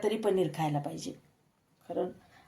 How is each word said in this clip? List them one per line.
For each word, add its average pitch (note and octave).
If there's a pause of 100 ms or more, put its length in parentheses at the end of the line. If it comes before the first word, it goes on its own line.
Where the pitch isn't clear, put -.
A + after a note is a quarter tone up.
तरी G#3+
पनीर F#3+
खायला D3+
पाहिजे, D#3 (800)
खरं. F3 (400)